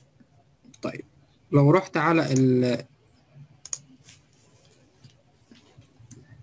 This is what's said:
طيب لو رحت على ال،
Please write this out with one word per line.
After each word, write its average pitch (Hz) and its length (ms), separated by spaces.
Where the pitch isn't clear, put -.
طيب - 240
لو 143 200
رحت 185 260
على 156 360
ال، 127 520